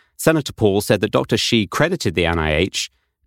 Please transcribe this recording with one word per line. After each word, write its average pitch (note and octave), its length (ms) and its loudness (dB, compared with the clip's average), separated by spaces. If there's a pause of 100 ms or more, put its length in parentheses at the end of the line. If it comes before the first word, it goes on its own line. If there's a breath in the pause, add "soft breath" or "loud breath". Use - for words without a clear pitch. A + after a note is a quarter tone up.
(160)
Senator D#3+ 380 0
Paul G2+ 260 2
said G#2 220 0
that G#2+ 100 0
Doctor C3 240 0
Shi G#2+ 320 0
credited D3+ 480 -2
the F2 100 2
N E2 140 0
I D#2 140 0
H, - 360 -2 (380)